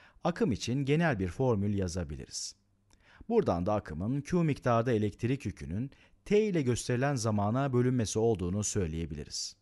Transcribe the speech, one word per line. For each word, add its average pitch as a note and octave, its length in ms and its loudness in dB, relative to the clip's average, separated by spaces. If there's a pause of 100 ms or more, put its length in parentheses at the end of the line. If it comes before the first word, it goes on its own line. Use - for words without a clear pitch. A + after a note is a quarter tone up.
(240)
akım F3 280 0
için A#2+ 340 -2
genel D3 340 2
bir F#2 80 0
formül G#2 500 0
yazabiliriz. D#2+ 800 -6 (760)
Buradan A#2 360 2
da G#2 80 2
akımın G#2 480 -4
Q F3 220 0
miktarda B2 480 2
elektrik A2+ 540 0
yükünün G2 460 -6 (340)
T G#3 160 4
ile G3 200 2
gösterilen B2 540 0
zamana A2 580 0
bölünmesi B2 460 2
olduğunu G#2 440 0
söyleyebiliriz. D#2+ 1000 -6